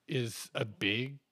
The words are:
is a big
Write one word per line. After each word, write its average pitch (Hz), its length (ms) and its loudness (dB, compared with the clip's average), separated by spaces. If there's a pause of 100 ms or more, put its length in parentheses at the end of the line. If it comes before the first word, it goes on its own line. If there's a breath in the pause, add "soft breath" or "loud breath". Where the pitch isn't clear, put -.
is 123 480 -2
a 139 100 2
big 110 520 0 (140)